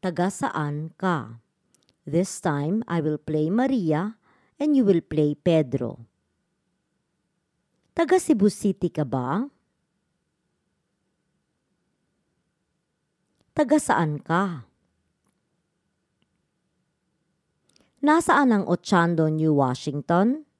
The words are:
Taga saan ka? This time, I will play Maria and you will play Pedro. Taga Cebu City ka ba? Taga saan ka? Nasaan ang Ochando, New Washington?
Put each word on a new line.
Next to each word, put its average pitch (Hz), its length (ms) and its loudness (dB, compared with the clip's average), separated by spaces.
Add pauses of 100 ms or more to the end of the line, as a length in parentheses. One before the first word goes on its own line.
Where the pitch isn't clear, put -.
Taga 175 240 0
saan 151 720 -4
ka? 120 400 -4 (640)
This 170 320 -2
time, 156 480 -2
I 170 160 -2
will 151 160 -2
play 151 320 -2
Maria 208 720 -2 (400)
and 294 160 2
you 262 80 4
will 185 160 4
play 151 320 0
Pedro. 135 720 -2 (1900)
Taga 339 240 2
Cebu 208 320 0
City 185 400 -4
ka 147 160 -4
ba? 139 400 -4 (4000)
Taga 294 240 2
saan 151 400 -2
ka? 170 480 -4 (3250)
Nasaan 294 480 4
ang 202 160 2
Ochando, 170 640 2
New 156 240 2
Washington? 160 880 0 (160)